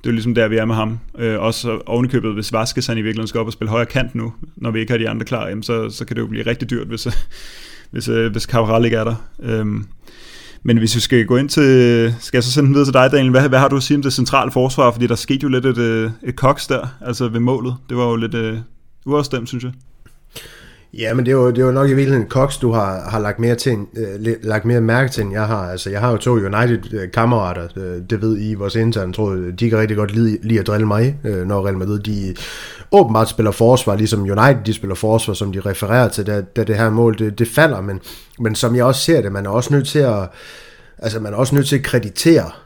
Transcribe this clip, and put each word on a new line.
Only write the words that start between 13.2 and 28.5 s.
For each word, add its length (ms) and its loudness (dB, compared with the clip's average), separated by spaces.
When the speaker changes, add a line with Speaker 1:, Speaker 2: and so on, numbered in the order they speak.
Speaker 1:
Hvad, 180 4
hvad 100 4
har 80 4
du 100 2
at 60 0
sige 140 2
om 40 0
det 120 0
centrale 380 0
forsvar? 400 2
Fordi 160 -2
der 80 2
skete 280 -2
jo 60 0
lidt 160 0
et, 120 2
øh, 320 0
et 120 -6
koks 320 0
der, 200 -2
altså 220 -4
ved 120 -2
målet. 360 -2
Det 80 -4
var 120 0
jo 60 0
lidt, 180 -4
øh, 240 -4
uafstemt, 440 -2
synes 140 -6
jeg. 80 -8
Speaker 2:
Ja, 200 -4
men 120 0
det 60 2
er 40 6
jo, 160 6
det 60 0
er 80 4
jo 60 4
nok 180 2
i 40 2
virkeligheden 360 2
Cox, 300 0
du 120 2
har, 380 -2
har 100 -2
lagt 200 -4
mere 160 2
til, 160 0
øh, 100 -4
le-, 240 0
lagt 220 -2
mere 160 4
mærke 300 2
til, 120 -4
end 100 -4
jeg 140 -2
har. 220 -4
Altså, 200 -8
jeg 100 -4
har 120 2
jo 60 2
to 160 0
United, 600 0
øh, 180 -6
kammerater, 560 0
øh, 320 -8
det 120 -2
ved 180 0
I, 140 -4